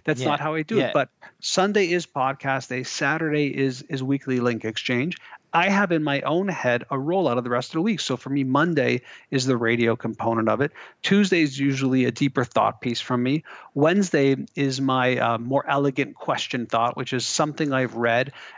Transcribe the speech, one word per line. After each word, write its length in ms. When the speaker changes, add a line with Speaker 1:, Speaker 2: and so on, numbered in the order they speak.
Speaker 1:
that's 160
Speaker 2:
Yeah. 80
Speaker 1:
not 100
how 140
I 80
do 160
Speaker 2:
Yeah. 100
Speaker 1:
it. 60
But 160
Sunday 500
is 140
podcast 640
day. 140
Saturday 640
is, 360
is 180
weekly 380
link 240
exchange. 540
I 180
have 220
in 120
my 180
own 260
head 440
a 40
rollout 440
of 40
the 60
rest 200
of 40
the 80
week. 200
So 140
for 140
me, 140
Monday 580
is 160
the 100
radio 380
component 520
of 140
it. 100
Tuesday 400
is 160
usually 480
a 60
deeper 320
thought 380
piece 200
from 220
me. 200
Wednesday 640
is 240
my, 380
uh, 220
more 280
elegant 500
question 500
thought, 280
which 180
is 120
something 480
I've 220
read, 360